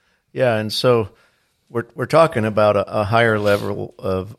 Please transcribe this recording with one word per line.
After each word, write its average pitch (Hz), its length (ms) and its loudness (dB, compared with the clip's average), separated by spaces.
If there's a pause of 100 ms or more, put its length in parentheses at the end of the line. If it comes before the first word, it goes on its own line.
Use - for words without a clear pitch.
(340)
Yeah, 123 240 0
and 107 140 -4
so 117 380 0 (600)
we're, 117 160 -6 (100)
we're 131 100 -6
talking 147 400 2
about 104 320 2
a, 98 240 -2
a - 20 0
higher 113 360 2
level 101 580 -2
of 95 420 -6